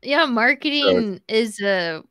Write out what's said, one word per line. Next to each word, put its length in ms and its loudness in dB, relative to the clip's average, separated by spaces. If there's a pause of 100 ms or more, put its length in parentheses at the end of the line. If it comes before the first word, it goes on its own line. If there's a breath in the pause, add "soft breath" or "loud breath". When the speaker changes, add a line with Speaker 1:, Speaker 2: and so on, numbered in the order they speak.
Speaker 1:
Yeah, 240 0 (560)
Speaker 2:
So 160 4
it's 120 0
Speaker 1:
marketing 180 -10
is 340 -2
a 500 -2